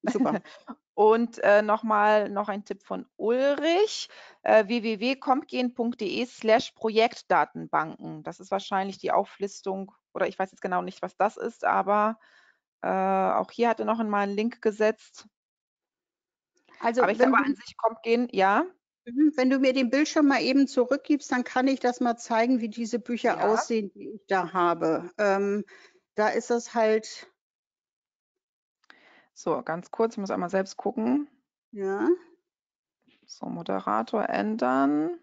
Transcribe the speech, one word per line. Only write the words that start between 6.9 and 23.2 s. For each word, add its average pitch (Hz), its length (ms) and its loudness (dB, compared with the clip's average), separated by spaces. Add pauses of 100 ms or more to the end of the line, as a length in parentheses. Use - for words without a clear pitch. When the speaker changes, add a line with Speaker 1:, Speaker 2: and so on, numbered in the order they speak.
Speaker 2:
Das 165 160 -14
ist 190 100 -20
wahrscheinlich 196 480 -4
die - 140 -4
Auflistung, 196 800 -4 (220)
oder 190 160 -2
ich - 100 -14
weiß 190 120 -4
jetzt - 100 -20
genau 180 200 -2
nicht, 180 200 -10
was - 160 -10
das 202 180 0
ist, - 300 -8
aber, 208 520 2 (640)
äh, - 60 -4
auch 190 640 0
hier 233 160 0
hat 226 140 -2
er 214 40 -4
noch 220 140 -2
einmal 208 240 0
einen 202 140 -4
Link 226 240 -4
gesetzt. 214 680 -2 (1500)
Speaker 1:
Also, 233 220 0
Speaker 2:
Aber - 100 4
ich 220 80 -2
Speaker 1:
wenn 254 140 6
Speaker 2:
glaube, 208 100 4
Speaker 1:
du 262 60 -2
Speaker 2:
an 285 80 0
sich - 180 -20
kommt 226 260 -2
gehen, 233 300 2
ja. 196 340 4 (400)
Speaker 1:
Mhm, 285 300 2
wenn 262 140 2
du 269 100 4
mir 262 140 4
den 254 160 2
Bildschirm 294 380 2
mal 269 140 4
eben 269 240 4
zurückgibst, 269 640 0
dann 247 140 0
kann 262 240 0
ich 269 140 0
das 247 180 -2
mal 240 160 0
zeigen, 233 460 0
wie 226 80 -6
diese 226 300 -4
Bücher 233 380 -2